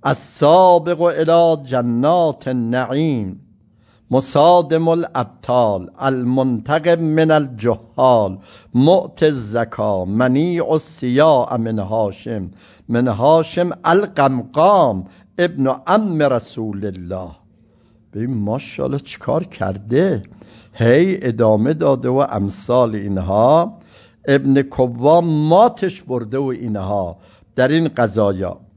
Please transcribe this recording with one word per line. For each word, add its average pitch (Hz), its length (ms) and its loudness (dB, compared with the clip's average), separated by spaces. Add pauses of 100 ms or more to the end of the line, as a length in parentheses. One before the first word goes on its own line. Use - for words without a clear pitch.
السابق 165 960 2
الی 160 600 2
جنات 131 840 0
النعیم، 123 920 -4 (720)
مصادم 160 760 2
الابطال، 123 1120 -2
المنتقم 131 1000 0
من 160 320 0
الجهال، 120 1040 0 (360)
معطی 165 520 2
الزکا، 110 800 -2
منیع 131 680 0
الصیاع 135 880 0
من 113 220 -4
هاشم، 101 720 -6 (380)
من 120 180 0
هاشم 160 600 0 (140)
القمقام، 151 1200 0 (340)
ابن 151 300 -2
عم 170 540 -2
رسول 110 640 -4
الله. 92 460 -10 (840)
ببین 120 240 -6
ماشاءالله 131 600 -6
چیکار 143 440 -6
کرده، 107 800 -4 (500)
هی 151 540 2
ادامه 113 460 2
داده 139 360 0
و 135 200 0
امثال 110 680 -2
اینها. 104 840 0 (460)
ابن 139 360 2
کوام 135 640 0
ماتش 170 760 2
برده 120 360 -6
و 139 80 -4
اینها 101 720 -6 (380)
در 127 120 2
این 160 200 2
قضایا. 101 720 -2 (180)